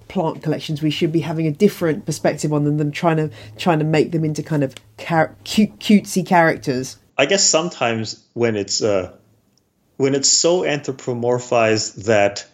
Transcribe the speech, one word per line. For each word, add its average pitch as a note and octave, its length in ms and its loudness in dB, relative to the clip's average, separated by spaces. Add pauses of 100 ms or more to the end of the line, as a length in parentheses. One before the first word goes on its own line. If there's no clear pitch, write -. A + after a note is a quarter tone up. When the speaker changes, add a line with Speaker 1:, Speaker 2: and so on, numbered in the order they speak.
Speaker 1:
plant D#3+ 340 -4
collections. D#3 400 -4
We D#3 80 2
should E3 220 -2
be E3 80 2
having D#3+ 260 -4
a D3+ 60 0
different F3 520 0
perspective D3+ 480 -2
on D3 120 0
them D3 140 0
than D3 120 -2
trying D#3+ 280 0
to, D#3 120 -2 (260)
trying E3 220 2
to D3+ 60 0
make D#3 260 2
them E3 140 -2
into D3+ 180 -4
kind D3 220 -2
of C3 100 -6 (220)
char-, - 480 -2
cute, - 340 0
cutesy F#3+ 480 2
characters." D3+ 720 2 (200)
Speaker 2:
I C#3 100 4
guess G3 180 2
sometimes A#2+ 880 -2
when A#2 240 0
it's, - 260 -4
uh, G2 300 0 (840)
when C3+ 180 2
it's C3+ 120 0
so E3+ 340 2
anthropomorphized B2 1400 -2
that G2+ 480 2